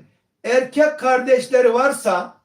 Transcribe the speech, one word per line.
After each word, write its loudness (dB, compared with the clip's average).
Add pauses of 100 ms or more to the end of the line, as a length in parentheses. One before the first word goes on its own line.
(440)
erkek 0
kardeşleri 2
varsa -2